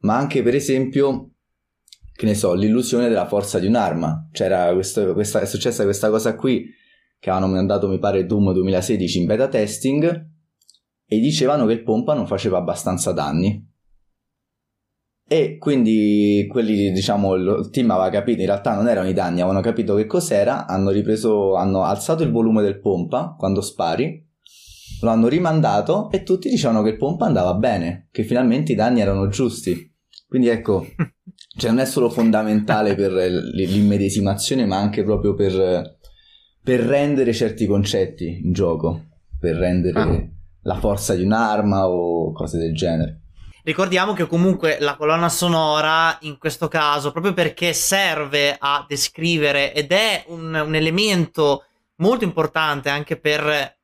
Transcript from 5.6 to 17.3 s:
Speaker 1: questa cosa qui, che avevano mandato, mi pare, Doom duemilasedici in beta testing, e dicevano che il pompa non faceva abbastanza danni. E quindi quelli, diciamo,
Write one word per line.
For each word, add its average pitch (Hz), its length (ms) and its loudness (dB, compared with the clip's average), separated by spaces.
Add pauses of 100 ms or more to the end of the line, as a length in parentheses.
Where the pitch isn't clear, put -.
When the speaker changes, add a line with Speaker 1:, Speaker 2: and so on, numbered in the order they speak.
Speaker 1:
questa 101 260 0
cosa 110 260 0
qui, 127 300 -2 (520)
che - 120 -6
avevano 95 220 0
mandato, 98 360 0
mi 95 100 -2
pare, 95 280 0
Doom 101 260 2
duemilasedici 92 680 0
in 87 80 0
beta 113 220 0
testing, 135 760 -2 (840)
e 110 100 2
dicevano 143 440 2
che 110 100 2
il 113 100 -8
pompa 113 300 0
non 110 120 -2
faceva 95 320 0
abbastanza 90 540 -4
danni. 82 540 -2 (1600)
E 156 280 0
quindi 104 920 2
quelli, 107 400 0
diciamo, 95 440 0